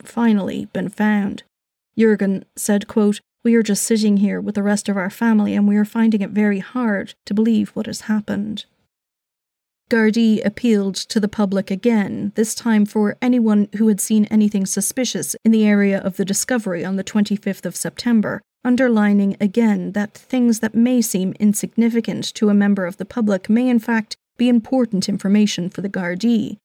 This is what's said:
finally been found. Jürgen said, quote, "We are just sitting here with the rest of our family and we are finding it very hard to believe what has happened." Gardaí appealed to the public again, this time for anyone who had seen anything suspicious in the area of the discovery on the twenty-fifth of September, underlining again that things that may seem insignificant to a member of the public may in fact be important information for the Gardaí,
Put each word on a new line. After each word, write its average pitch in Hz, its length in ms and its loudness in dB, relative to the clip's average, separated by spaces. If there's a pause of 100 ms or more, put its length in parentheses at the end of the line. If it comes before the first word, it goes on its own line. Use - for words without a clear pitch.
finally 214 720 -2
been 190 160 -4
found. 208 520 -2 (560)
Jürgen 202 460 2 (100)
said, 202 320 -2
quote, 208 340 0 (220)
"We 233 120 2
are 233 80 4
just 208 220 -2
sitting 214 340 2
here 190 240 0
with 208 140 -6
the 202 60 -2
rest 208 280 -2
of 202 80 -4
our 185 100 -4
family 214 460 0
and 202 120 2
we 202 100 4
are 208 100 2
finding 220 340 2
it 196 100 -4
very 208 280 0
hard 214 560 -4 (100)
to - 80 -8
believe 214 380 2
what 220 160 -8
has - 160 -10
happened." 214 640 -6 (1200)
Gardaí 220 560 2
appealed 202 520 0
to - 220 -6
the 208 100 2
public 196 420 -2
again, 202 640 -2
this 226 200 -2
time 214 300 0
for 208 380 -2
anyone 220 540 2
who 220 120 2
had 208 140 2
seen 214 240 2
anything 208 400 2
suspicious 196 680 -4 (120)
in 226 60 6
the 220 120 4
area 202 340 2
of - 200 -4
the 196 80 -2
discovery 196 580 -4
on 190 120 -4
the 190 80 -4
twenty-fifth 202 600 -2
of 175 120 -10
September, 208 640 -2 (220)
underlining 208 760 2
again 202 520 0
that 208 200 -4
things 240 460 0
that 220 160 -4
may 247 260 2
seem 190 380 -2
insignificant 220 840 0 (100)
to 208 140 0
a 208 60 4
member 202 300 2
of 175 120 -8
the - 80 -10
public 208 440 -2
may 240 200 2
in 240 100 4
fact 226 380 -2 (200)
be 240 120 2
important 233 600 0
information 196 640 0
for - 120 -10
the 202 60 -6
Gardaí, 190 760 -2